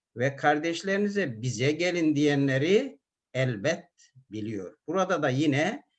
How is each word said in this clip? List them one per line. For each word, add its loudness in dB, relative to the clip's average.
ve 0
kardeşlerinize 0
"bize 0
gelin" 0
diyenleri 2
elbet -2
biliyor. -8
Burada 0
da 2
yine 0